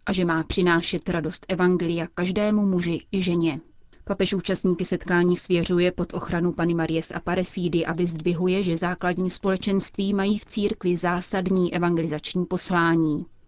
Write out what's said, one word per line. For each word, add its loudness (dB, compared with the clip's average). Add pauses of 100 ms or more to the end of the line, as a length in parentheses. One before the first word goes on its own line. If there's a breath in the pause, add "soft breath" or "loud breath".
a -2
že 2
má 2
přinášet 2
radost -4
evangelia 2
každému 0
muži 0
i 0
ženě. 0 (480 soft breath)
Papež 0
účastníky 0
setkání 2
svěřuje 2
pod -6
ochranu -2
Panny 0
Marie 0
z -12
Aparecídy -2
a -4
vyzdvihuje, 0
že 0
základní -2
společenství -2
mají 0
v -10
církvi 0
zásadní 0
evangelizační 0
poslání. 2 (220)